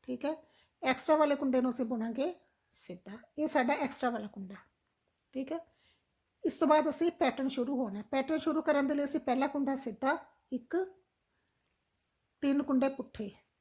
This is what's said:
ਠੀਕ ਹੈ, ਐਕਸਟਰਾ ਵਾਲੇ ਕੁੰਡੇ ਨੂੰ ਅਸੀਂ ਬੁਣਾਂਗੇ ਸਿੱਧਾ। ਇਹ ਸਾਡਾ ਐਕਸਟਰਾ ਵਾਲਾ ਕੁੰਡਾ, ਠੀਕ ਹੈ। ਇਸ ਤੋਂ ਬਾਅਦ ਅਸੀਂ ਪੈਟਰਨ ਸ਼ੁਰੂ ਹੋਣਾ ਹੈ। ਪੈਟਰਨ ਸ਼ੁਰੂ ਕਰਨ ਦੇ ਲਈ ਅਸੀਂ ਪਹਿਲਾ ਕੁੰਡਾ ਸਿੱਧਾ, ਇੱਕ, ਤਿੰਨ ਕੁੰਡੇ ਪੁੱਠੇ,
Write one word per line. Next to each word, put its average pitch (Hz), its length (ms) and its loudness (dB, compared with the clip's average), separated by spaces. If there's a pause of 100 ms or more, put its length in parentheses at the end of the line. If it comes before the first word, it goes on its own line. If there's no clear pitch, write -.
ਠੀਕ 254 240 -8
ਹੈ, 311 100 -2 (480)
ਐਕਸਟਰਾ 262 320 2
ਵਾਲੇ 294 200 4
ਕੁੰਡੇ 262 260 2
ਨੂੰ 254 100 2
ਅਸੀਂ 247 140 -2
ਬੁਣਾਂਗੇ 233 480 -2 (380)
ਸਿੱਧਾ। 190 460 -12 (200)
ਇਹ 302 100 0
ਸਾਡਾ 277 260 2
ਐਕਸਟਰਾ 262 360 -2
ਵਾਲਾ 214 180 -4
ਕੁੰਡਾ, 196 280 -14 (800)
ਠੀਕ 262 180 -6
ਹੈ। 330 180 -8 (720)
ਇਸ - 140 2
ਤੋਂ 320 100 4
ਬਾਅਦ 302 220 6
ਅਸੀਂ 330 240 2
ਪੈਟਰਨ 269 360 0
ਸ਼ੁਰੂ 254 280 -2
ਹੋਣਾ 208 200 -4
ਹੈ। 208 140 -10
ਪੈਟਰਨ 269 280 0
ਸ਼ੁਰੂ 311 220 0
ਕਰਨ 285 260 2
ਦੇ 277 60 0
ਲਈ 285 100 0
ਅਸੀਂ 285 160 -2
ਪਹਿਲਾ 262 280 0
ਕੁੰਡਾ 277 300 -2
ਸਿੱਧਾ, 269 400 -2 (340)
ਇੱਕ, 254 240 -6 (1700)
ਤਿੰਨ 277 200 2
ਕੁੰਡੇ 269 280 2
ਪੁੱਠੇ, 220 380 -10 (320)